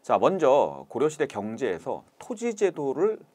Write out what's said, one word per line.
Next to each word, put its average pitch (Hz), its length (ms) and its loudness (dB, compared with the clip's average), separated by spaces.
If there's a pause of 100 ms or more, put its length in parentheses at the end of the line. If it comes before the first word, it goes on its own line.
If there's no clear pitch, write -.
자, 117 160 2
먼저 127 720 4
고려시대 147 380 -2
경제에서 107 760 -6 (140)
토지제도를 202 1000 -2 (160)